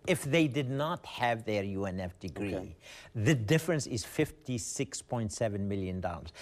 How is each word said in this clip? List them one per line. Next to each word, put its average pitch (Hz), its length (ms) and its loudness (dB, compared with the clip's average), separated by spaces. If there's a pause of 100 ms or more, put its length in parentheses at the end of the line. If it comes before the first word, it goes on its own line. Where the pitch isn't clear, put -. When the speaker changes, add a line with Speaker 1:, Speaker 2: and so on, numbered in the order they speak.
Speaker 1:
if 175 160 2
they 156 240 6
did 127 240 0
not 151 360 -2
have 117 380 0
their 104 200 2
U 98 200 -2
N 92 140 -2
F 90 220 -4
degree. 98 340 -4
Speaker 2:
Okay. 92 220 -6 (400)
Speaker 1:
The 110 180 6
difference 156 540 2
is 113 160 -2
fifty-six - 1000 -2
point 113 300 -2
seven 101 340 0
million 95 340 -2
dollars. 87 420 -6